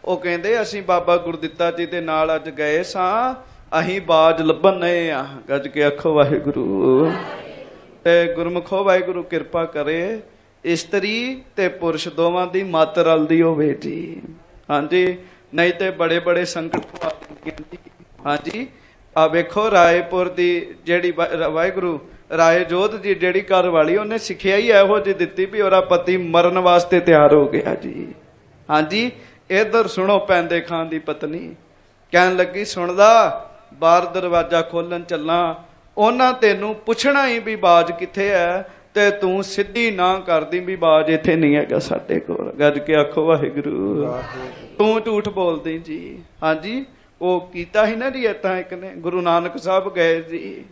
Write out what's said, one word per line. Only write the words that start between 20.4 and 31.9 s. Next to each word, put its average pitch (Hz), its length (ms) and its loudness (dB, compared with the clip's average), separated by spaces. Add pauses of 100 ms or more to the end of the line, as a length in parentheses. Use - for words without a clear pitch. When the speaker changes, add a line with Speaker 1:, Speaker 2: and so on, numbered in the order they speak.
Speaker 1:
ਜਿਹੜੀ 175 260 0
ਵਾ-, 170 280 -2
ਰਾ-, 156 100 -2
ਵਾਹਿਗੁਰੂ 175 520 -2 (360)
ਰਾਏ 165 280 4
ਜੋਧ 190 380 -2
ਜੀ 196 120 0
ਜਿਹੜੀ 180 260 0
ਘਰ 185 280 2
ਵਾਲੀ, 165 280 2
ਉਹਨੇ 214 220 -4
ਸਿੱਖਿਆ 196 380 -2
ਹੀ 226 140 2
ਇਹੋ 202 280 6
ਜਿਹੀ 196 160 -2
ਦਿੱਤੀ 175 320 -2
ਵੀ 208 140 -6
ਉਹਦਾ 190 200 4
ਪਤੀ 180 360 0
ਮਰਨ 175 420 2
ਵਾਸਤੇ 175 420 4
ਤਿਆਰ 151 340 8
ਹੋ 143 140 6
ਗਿਆ - 260 -2
ਜੀ। - 400 -12 (560)
ਹਾਂਜੀ, 190 420 0 (380)
ਇੱਧਰ 214 360 2
ਸੁਣੋ 190 320 0
ਪੈਂਦੇ 175 420 0
ਖਾਂ 165 260 -6
ਦੀ 160 120 -6
ਪਤਨੀ 156 560 -8 (580)